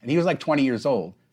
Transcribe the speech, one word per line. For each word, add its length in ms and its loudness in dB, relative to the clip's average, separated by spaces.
And 80 -4
he 60 2
was, 100 2
like, 120 0
twenty 220 0
years 240 0
old. 300 -2